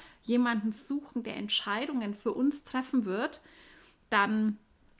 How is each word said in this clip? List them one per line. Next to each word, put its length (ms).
jemanden 520
suchen, 500
der 140
Entscheidungen 760
für 200
uns 300
treffen 420
wird, 360
dann 480